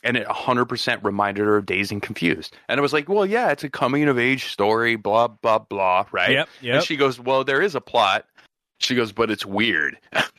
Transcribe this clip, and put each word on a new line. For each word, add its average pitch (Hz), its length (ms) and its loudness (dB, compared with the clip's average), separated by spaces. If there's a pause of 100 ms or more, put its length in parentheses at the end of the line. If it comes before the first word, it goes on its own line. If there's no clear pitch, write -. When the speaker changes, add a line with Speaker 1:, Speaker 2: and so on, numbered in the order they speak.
Speaker 1:
and 123 140 0
it 110 120 -2
a - 40 -2
hundred 123 340 0
percent 120 380 -4
reminded 101 400 0
her 104 140 4
of 98 80 -2
Dazed 98 260 -2
and 101 100 -6
Confused. - 540 -4 (120)
And 127 120 0
I - 20 2
was 143 100 0
like, 147 160 0
"Well, 202 160 2
yeah, 208 280 0
it's 143 100 -4
a 143 80 -8
coming-of-age 131 760 0
story, 113 500 0
blah, 110 320 2
blah, 110 320 0
blah," 95 500 0
right? 95 220 0
Speaker 2:
Yep, 143 160 0 (100)
Speaker 1:
And 127 80 -14
Speaker 2:
yep. 131 160 0
Speaker 1:
she 165 140 -4
goes, 135 240 0
"Well, 131 240 0
there 139 180 0
is 185 140 -2
a 117 40 -2
plot." 104 440 2 (540)
She - 180 -2
goes, 113 160 0
"But 110 180 0
it's 104 160 -4
weird." 98 520 0 (140)
<laughs> - 140 -2 (120)